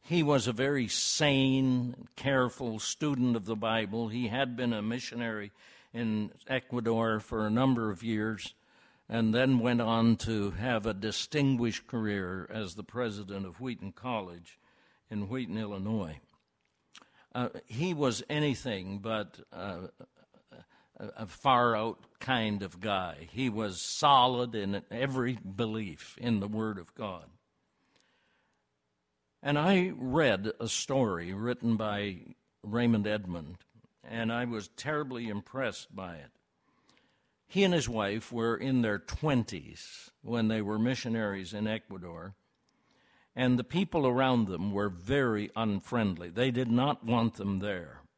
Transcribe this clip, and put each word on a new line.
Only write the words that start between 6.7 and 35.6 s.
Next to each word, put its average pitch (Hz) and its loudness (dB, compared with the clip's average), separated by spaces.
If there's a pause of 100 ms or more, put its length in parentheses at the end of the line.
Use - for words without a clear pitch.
for 107 -2
a 107 0
number 117 4
of 90 -8
years 110 -4 (520)
and 113 2
then 127 6
went 120 4
on 113 6
to 104 -2
have 110 -2
a 110 0
distinguished 117 0
career 98 -2
as 104 -6
the 104 -12
president 101 -6
of 90 -14
Wheaton 120 -8
College 95 -8 (540)
in 101 -4
Wheaton, 110 -4
Illinois. 101 -4 (1160)
Uh, 123 -2 (160)
he 165 -2
was 127 0
anything 110 -2
but, 107 -4 (120)
uh, 90 -8 (1120)
a, 107 -12 (100)
a 110 -8
far 123 4
out 110 -2 (200)
kind 110 0
of 90 -10
guy. 90 -4
He 127 -2
was 104 -4
solid 123 4
in 101 -2
every 127 -2 (180)
belief 110 -4
in 113 0
the 98 -2
Word 107 -2
of 85 -16
God. 92 -8 (2250)
And 147 2
I 180 4
read 127 2
a 117 -4
story 98 0
written 117 0
by 101 -2 (440)
Raymond 110 2
Edmond, 90 -4 (480)
and 113 -4
I 123 0
was 113 -6
terribly 131 -6
impressed 104 -6